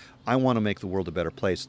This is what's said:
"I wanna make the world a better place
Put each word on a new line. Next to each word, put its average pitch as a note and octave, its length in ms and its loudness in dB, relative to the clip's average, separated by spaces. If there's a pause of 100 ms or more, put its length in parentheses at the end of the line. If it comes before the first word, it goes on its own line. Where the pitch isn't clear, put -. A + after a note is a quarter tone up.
(280)
"I A#2+ 80 2
wanna B2+ 260 2
make G2+ 200 -2
the G2+ 60 -10
world F#2 200 -2
a E2+ 40 -6
better E2 200 -2
place F2+ 380 -2